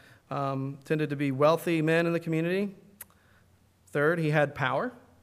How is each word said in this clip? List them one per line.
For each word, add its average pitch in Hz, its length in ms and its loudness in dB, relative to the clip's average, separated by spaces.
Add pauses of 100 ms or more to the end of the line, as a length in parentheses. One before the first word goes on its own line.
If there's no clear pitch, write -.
(300)
um, 135 560 -4
tended 151 240 0
to 143 60 -4
be 139 140 0
wealthy 160 520 2
men 165 240 2
in 170 80 0
the 170 40 0
community. 170 560 -2 (1120)
Third, 156 300 2
he 160 120 0
had 147 240 2
power. 143 360 -2 (320)